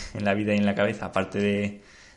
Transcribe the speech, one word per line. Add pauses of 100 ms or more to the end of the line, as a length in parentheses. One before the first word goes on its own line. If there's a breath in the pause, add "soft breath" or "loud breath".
(140 loud breath)
en
la
vida
y
en
la
cabeza,
aparte
de, (360 loud breath)